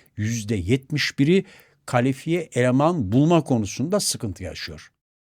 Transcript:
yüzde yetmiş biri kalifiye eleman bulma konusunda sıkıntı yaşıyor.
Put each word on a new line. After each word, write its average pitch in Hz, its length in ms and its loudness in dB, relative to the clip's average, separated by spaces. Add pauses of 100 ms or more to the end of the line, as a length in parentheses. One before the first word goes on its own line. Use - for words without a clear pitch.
(160)
yüzde 110 400 -2
yetmiş 131 600 -2
biri 175 260 4 (420)
kalifiye 135 540 0 (140)
eleman 127 580 2
bulma 151 320 4
konusunda 131 560 -2
sıkıntı 101 420 -6
yaşıyor. 76 480 -12 (300)